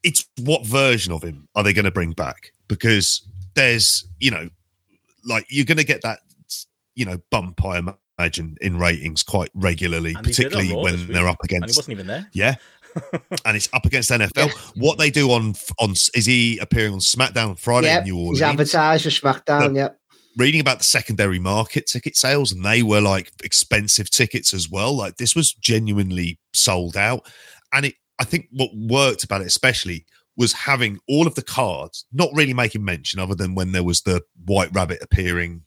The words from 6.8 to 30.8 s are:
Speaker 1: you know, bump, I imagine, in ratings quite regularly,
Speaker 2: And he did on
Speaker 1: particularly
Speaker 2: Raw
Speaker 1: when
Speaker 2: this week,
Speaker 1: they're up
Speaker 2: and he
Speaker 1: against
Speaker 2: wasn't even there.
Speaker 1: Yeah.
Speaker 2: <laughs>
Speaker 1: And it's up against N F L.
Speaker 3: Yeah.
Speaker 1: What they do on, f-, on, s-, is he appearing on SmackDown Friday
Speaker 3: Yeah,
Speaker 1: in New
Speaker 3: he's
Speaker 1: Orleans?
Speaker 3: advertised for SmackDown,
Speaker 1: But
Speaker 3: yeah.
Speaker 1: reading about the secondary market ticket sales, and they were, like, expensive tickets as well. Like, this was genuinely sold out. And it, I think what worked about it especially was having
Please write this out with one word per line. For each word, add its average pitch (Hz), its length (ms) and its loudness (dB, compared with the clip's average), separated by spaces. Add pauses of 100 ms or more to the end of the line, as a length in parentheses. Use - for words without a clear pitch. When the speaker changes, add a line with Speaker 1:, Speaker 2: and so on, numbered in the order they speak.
Speaker 1:
you 123 100 -2
know, 90 120 -6 (140)
bump, 90 340 -4
I 90 160 -2 (380)
imagine, 80 420 -4
in 90 180 -2
ratings 82 440 0
quite - 300 -2
regularly, 85 600 -2
Speaker 2:
And 104 120 -8
he 120 80 2
did 127 120 2
on 139 60 -6
Speaker 1:
particularly 98 220 0
Speaker 2:
Raw 117 100 -2
Speaker 1:
when 90 100 2
Speaker 2:
this 87 140 -4
week, 92 80 -6
Speaker 1:
they're 90 120 2
up 87 140 0
Speaker 2:
and - 100 -6
he 90 60 0
Speaker 1:
against 113 200 -2
Speaker 2:
wasn't 143 160 -2
even 95 140 -10
there. 156 260 -8
Speaker 1:
Yeah. 117 260 0
Speaker 2:
<laughs> - 60 -20 (760)
Speaker 1:
And 107 140 -2
it's - 160 -2
up 127 140 -2
against 123 240 0
N 117 100 2
F 98 140 0
L. 143 120 4
Speaker 3:
Yeah. 143 60 -2 (220)
Speaker 1:
What 147 240 2
they 156 100 4
do 135 220 4
on, 113 180 2
f-, - 300 -8
on, 110 120 2
s-, - 220 2
is 113 140 2
he 117 320 4
appearing 107 340 0
on 95 60 -6
SmackDown 113 580 0
Friday 123 300 2
Speaker 3:
Yeah, 165 120 4
Speaker 1:
in 95 40 -2
New 95 120 -4
Speaker 3:
he's 87 260 0
Speaker 1:
Orleans? - 20 -
Speaker 3:
advertised 151 600 2
for 160 60 -2
SmackDown, 143 640 2
Speaker 1:
But - 20 -
Speaker 3:
yeah. 139 140 0 (480)
Speaker 1:
reading 147 240 4
about 131 160 2
the - 60 -2
secondary 98 560 0
market 104 480 -2
ticket - 280 -6
sales, 135 360 2
and 90 120 -6
they 113 200 4
were, 104 180 4
like, 98 300 0 (120)
expensive 104 680 0
tickets - 420 0
as 85 160 -4
well. 107 260 -2
Like, 98 220 -6
this 120 180 0
was 160 180 2
genuinely 98 840 0 (160)
sold 90 420 0
out. 107 320 -2 (460)
And 139 140 2
it, - 80 -4 (240)
I 123 60 0
think - 260 -4
what 127 240 0
worked 117 480 2
about 98 180 -2
it 90 60 -6
especially 90 580 0 (320)
was 117 160 2
having 120 540 -2